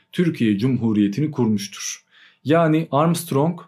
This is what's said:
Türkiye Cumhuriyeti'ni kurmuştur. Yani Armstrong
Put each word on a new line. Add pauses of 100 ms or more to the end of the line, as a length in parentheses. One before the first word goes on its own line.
(120)
Türkiye
Cumhuriyeti'ni
kurmuştur. (400)
Yani
Armstrong